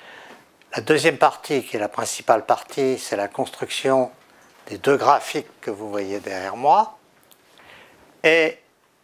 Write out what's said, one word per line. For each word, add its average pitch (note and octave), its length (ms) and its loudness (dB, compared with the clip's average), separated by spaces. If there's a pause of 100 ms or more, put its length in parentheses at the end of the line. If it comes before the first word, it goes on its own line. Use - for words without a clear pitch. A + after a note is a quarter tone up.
(760)
La A#2 60 -6
deuxième C#3+ 380 2
partie, C#3 440 0
qui - 140 -8
est - 20 -2
la G#2 120 -4
principale - 560 0
partie, C3 520 -2
c'est - 180 -8
la G2+ 120 -4
construction C3 840 -2 (580)
des G2+ 100 -12
deux C#3 180 2
graphiques C3 640 0
que B2 100 -10
vous G#2 200 -10
voyez G2+ 300 -4
derrière F#2+ 360 -8
moi. D#3 400 2 (1300)
Et D#3+ 360 4 (460)